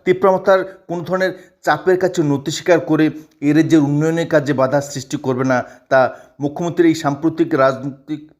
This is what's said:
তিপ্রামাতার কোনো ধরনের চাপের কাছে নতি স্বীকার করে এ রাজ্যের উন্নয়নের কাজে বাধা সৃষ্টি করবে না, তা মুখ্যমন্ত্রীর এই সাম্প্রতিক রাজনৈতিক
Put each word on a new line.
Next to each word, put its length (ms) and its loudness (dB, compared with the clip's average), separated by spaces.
তিপ্রামাতার 540 2
কোনো 180 -6
ধরনের 240 -2
চাপের 380 2
কাছে 160 0
নতি 260 -4
স্বীকার 220 2
করে 160 2
এ 60 2
রাজ্যের 340 4
উন্নয়নের 460 0
কাজে 280 2
বাধা 180 2
সৃষ্টি 340 -10
করবে 260 -2
না, 60 2
তা 80 6
মুখ্যমন্ত্রীর 480 0
এই 120 0
সাম্প্রতিক 460 -2
রাজনৈতিক 580 -4